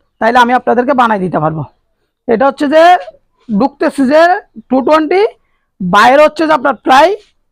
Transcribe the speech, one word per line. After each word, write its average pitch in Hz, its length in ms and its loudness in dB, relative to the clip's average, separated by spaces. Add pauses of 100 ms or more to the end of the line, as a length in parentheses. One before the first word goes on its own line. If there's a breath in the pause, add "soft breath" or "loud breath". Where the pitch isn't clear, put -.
(200)
তাইলে 233 200 0
আমি 240 140 2
আপনাদেরকে 247 400 -2
বানাই 226 260 0
দিতে 180 200 -6
পারবো। 156 240 -4 (640)
এটা 220 220 -2
হচ্ছে - 180 -4
যে 311 160 2 (760)
ঢুকতেছে 277 460 -4
যে 294 160 2 (480)
টু 254 120 0
টোয়েন্টি, 311 400 0 (600)
বাইরে 214 420 2
হচ্ছে 302 240 0
যে 311 60 0
আপনার 285 220 -2 (100)
প্রায় 311 260 2 (400)